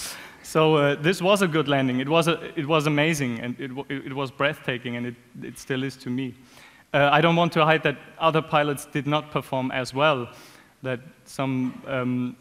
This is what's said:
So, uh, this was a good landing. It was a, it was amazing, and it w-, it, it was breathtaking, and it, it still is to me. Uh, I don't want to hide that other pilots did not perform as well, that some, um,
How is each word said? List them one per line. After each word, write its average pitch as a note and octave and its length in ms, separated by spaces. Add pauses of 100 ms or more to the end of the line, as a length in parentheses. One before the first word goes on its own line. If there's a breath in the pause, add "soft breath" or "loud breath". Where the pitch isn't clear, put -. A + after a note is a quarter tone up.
(440 loud breath)
So, D#3 320
uh, C#3+ 200
this E3 260
was F#3+ 200
a F#3+ 60
good D3+ 220
landing. C3 320
It C3 80
was E3 180
a, - 320
it C#3+ 60
was D3+ 200
amazing, D3 540
and A#2+ 180
it C3+ 120
w-, C3 180
it, C#3 200
it C#3 60
was C3+ 180
breathtaking, B2+ 680
and A#2+ 80
it, A#2+ 100 (260)
it B2 160
still C3 240
is C3+ 160
to - 120
me. B2 260 (580 loud breath)
Uh, C#3+ 160
I C#3+ 120
don't E3 160
want E3+ 160
to E3 100
hide D#3 200
that C#3+ 140 (220)
other D#3+ 220
pilots D3 420
did C#3+ 240
not D3 240
perform C3 400
as B2+ 220
well, C3+ 340 (560 loud breath)
that B2+ 160 (240)
some, C3 640
um, B2 540